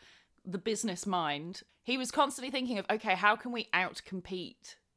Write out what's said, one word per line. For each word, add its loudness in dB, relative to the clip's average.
the -6
business -2
mind, -2
he 0
was -2
constantly 2
thinking 0
of, -4
"Okay, 2
how 6
can -6
we -4
outcompete -4